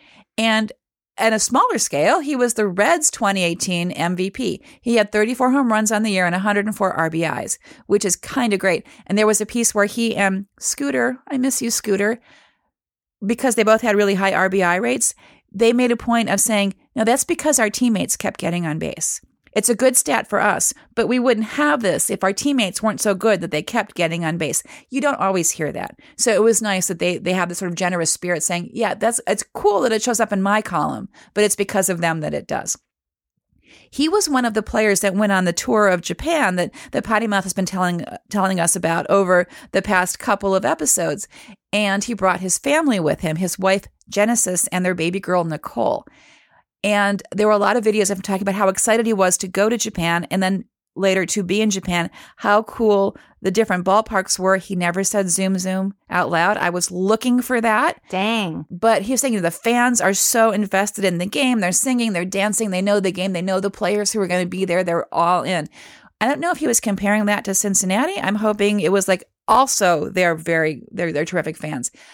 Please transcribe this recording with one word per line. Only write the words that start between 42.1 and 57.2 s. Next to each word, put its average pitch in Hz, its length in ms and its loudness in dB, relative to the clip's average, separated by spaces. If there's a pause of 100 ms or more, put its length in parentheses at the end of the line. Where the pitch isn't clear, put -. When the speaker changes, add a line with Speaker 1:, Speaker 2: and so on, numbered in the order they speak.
Speaker 1:
brought 190 260 0
his 185 180 -2
family 285 440 2
with 151 180 0
him, 156 160 -2
his 175 240 -4
wife, 190 240 2 (240)
Genesis, 214 600 0
and 185 180 -2
their 180 100 0
baby 170 240 -2
girl, 180 240 0
Nicole. - 640 -2 (800)
And 202 380 2 (100)
there 214 160 2
were 214 60 6
a 208 60 4
lot 202 180 2
of 233 60 -2
videos 208 260 2
of 196 80 -4
him 190 60 -12
talking 190 180 -2
about 196 140 -2
how 202 120 2
excited 220 380 2
he 226 80 2
was 185 240 2
to 196 100 -6
go 196 220 0
to 233 80 0
Japan 170 540 -2
and 190 100 0
then 190 240 -2 (300)
later 190 320 0
to 202 160 -4
be 202 180 0
in 220 80 2
Japan, 175 400 -2 (280)
how 208 260 2
cool 208 520 2 (260)
the 190 100 -2
different 185 340 0
ballparks 196 520 2
were. 190 200 2
He 185 180 -8
never 175 280 0
said 196 260 0
"Zoom, 190 280 0
Zoom" 190 360 -2 (160)
out 175 200 0
loud. 175 280 2
I 175 120 0
was 175 220 -4
looking 208 500 2